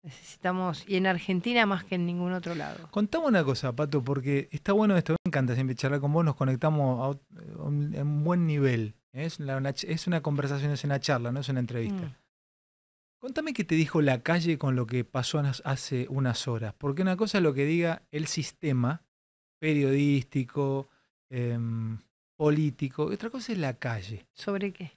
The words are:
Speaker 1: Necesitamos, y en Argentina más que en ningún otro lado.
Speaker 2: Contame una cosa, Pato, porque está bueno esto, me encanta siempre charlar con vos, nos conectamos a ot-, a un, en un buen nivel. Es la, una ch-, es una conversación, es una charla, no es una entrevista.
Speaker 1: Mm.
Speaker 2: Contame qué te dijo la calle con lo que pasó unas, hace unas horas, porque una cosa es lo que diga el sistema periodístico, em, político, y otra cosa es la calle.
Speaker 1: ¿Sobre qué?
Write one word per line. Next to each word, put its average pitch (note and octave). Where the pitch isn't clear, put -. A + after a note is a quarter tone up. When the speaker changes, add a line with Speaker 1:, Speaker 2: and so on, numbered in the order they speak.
Speaker 1:
Necesitamos, F3+
y G3
en F#3+
Argentina F#3+
más F#3+
que -
en F3
ningún F3
otro F3
lado. D#3
Speaker 2:
Contame G#3+
una G#3
cosa, C3
Pato, D3
porque C#3
está D3+
bueno G#3
esto, E3
me E3
encanta B2+
siempre C3
charlar C#3
con C#3+
vos, E3+
nos D3+
conectamos C3
a C3
ot-, -
a D3+
un, D3
en C#3+
un D3
buen F3
nivel. B2+
Es D#3
la, C3+
una C3+
ch-, -
es E3
una E3+
conversación, C#3
es C#3
una C#3
charla, A#2+
no C#3
es C3+
una C3
entrevista. B2
Speaker 1:
Mm. C#3+
Speaker 2:
Contame D4+
qué G3+
te D#3+
dijo D#3+
la C3
calle E3
con C3
lo A#2+
que B2
pasó B2+
unas, C#3
hace B2+
unas C3
horas, A2+
porque C#3+
una F#3
cosa G#3
es F3+
lo D3+
que C#3+
diga E3
el D3+
sistema C#3
periodístico, C#3
em, A#2
político, D3+
y G3+
otra A3
cosa A#3+
es G3+
la C#3
calle. A2
Speaker 1:
¿Sobre G3
qué? E3